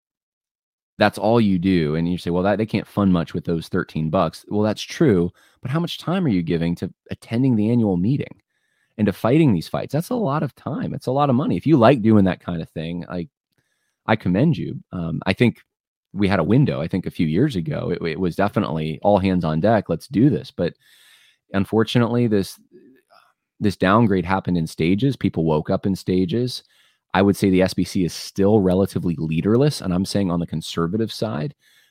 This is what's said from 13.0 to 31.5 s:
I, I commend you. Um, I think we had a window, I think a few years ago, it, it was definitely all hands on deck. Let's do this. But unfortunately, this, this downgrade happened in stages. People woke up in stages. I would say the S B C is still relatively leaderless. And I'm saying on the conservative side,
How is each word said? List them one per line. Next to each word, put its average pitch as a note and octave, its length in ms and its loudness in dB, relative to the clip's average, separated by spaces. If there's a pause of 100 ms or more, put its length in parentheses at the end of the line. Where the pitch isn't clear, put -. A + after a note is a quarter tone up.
I, F2 200 -8 (760)
I A2 100 2
commend G#2+ 400 2
you. D2 260 -8 (100)
Um, E2 340 -6
I G2 60 2
think - 280 0 (520)
we G2 140 0
had F#2 140 2
a D#2+ 40 2
window, F#2+ 360 2
I E2 80 -4
think F#2 180 -4
a E2 60 -10
few E2+ 160 -2
years A2+ 260 0
ago, E2 380 -6
it, E2+ 100 -6
it D#2+ 160 -4
was F2+ 160 -2
definitely D#2+ 680 -2
all G2+ 180 4
hands F#2 240 0
on D#2+ 160 0
deck. G2+ 280 2
Let's E2 200 -6
do C3 220 2
this. - 200 -4
But F2 240 -6 (800)
unfortunately, A2+ 720 0
this, G2+ 320 -2 (1000)
this G2+ 160 0
downgrade G2 480 2
happened F#2 320 -2
in D#2+ 100 -2
stages. G#2 500 0
People - 280 -2
woke D#2 260 0
up F#2+ 160 -2
in G2 80 0
stages. F#2 720 -2 (500)
I F#2+ 80 4
would G2+ 140 4
say G2 140 2
the F#2 120 4
S F#2 120 0
B F#2 100 -2
C F#2 200 -2
is D#2+ 80 -2
still G2+ 480 2
relatively F#2 560 0
leaderless. G2+ 640 0
And F2+ 140 -4
I'm F#2+ 100 0
saying G2+ 260 -2
on E2+ 100 -2
the E2+ 60 -6
conservative F2 640 -4
side, C#3 420 -6 (360)